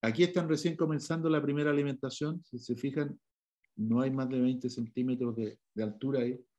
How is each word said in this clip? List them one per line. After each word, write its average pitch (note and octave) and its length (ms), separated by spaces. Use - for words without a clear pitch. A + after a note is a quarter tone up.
Aquí A2+ 220
están F3 240
recién D#3 300
comenzando D#3+ 520
la D3+ 120
primera D3 300
alimentación, C#3+ 720
si - 140
se A#2+ 160
fijan, C#3+ 440
no A2+ 240
hay C3 120
más C3 180
de C3 100
veinte B2+ 300
centímetros B2 680
de, A2 240
de G#2+ 100
altura C3 380
ahí. B2 180